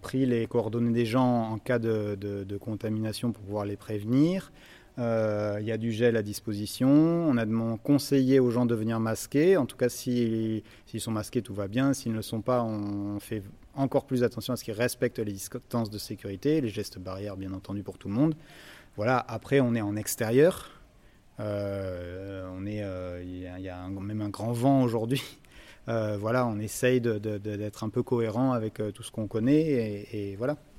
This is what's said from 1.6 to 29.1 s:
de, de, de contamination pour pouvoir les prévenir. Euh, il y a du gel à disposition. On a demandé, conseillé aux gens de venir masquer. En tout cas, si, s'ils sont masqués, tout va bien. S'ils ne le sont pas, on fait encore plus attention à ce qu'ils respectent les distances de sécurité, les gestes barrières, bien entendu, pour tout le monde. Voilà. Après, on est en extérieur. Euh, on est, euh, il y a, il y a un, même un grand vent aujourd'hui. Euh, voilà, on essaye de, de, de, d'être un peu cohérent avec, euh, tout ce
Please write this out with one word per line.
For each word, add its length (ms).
de, 380
de, 260
de 120
contamination 760
pour 100
pouvoir 220
les 120
prévenir. 760
Euh, 600
il 60
y 60
a 60
du 120
gel 260
à 60
disposition. 680
On 500
a 60
demandé, 380
conseillé 560
aux 140
gens 140
de 100
venir 240
masquer. 560
En 100
tout 100
cas, 120
si, 760
s'ils 140
sont 100
masqués, 320
tout 120
va 120
bien. 260
S'ils 200
ne 40
le 60
sont 180
pas, 220
on 560
fait 240
encore 300
plus 180
attention 320
à 20
ce 60
qu'ils 120
respectent 440
les 140
distances 580
de 80
sécurité, 640
les 80
gestes 320
barrières, 360
bien 160
entendu, 300
pour 160
tout 100
le 60
monde. 220
Voilà. 220
Après, 400
on 160
est 80
en 140
extérieur. 760
Euh, 1160
on 80
est, 200
euh, 400
il 160
y 80
a, 100
il 60
y 40
a 80
un, 140
même 300
un 80
grand 240
vent 320
aujourd'hui. 360
Euh, 280
voilà, 300
on 140
essaye 400
de, 180
de, 200
de, 180
d'être 260
un 60
peu 160
cohérent 480
avec, 260
euh, 140
tout 100
ce 80